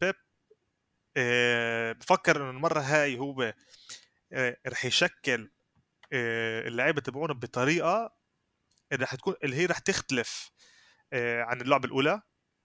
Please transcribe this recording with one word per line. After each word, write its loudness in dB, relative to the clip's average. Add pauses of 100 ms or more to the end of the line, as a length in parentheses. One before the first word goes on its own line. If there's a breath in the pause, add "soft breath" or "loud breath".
بيب، 0 (1000)
آه، 2
بفكر 4
إنه -4
المرة 0
هاي 2
هو، -2 (760 loud breath)
آه، -2 (100)
رح -4
يشكل، 0 (600)
آه، -2
اللعيبة 0
تبعونه -4
بطريقة 0 (760)
اللي -2
رح -4
تكون، -4 (100)
اللي -2
هي 2
رح 0
تختلف، -2 (640 soft breath)
آه، 0
عن -4
اللعبة 2
الأولى. 0 (420)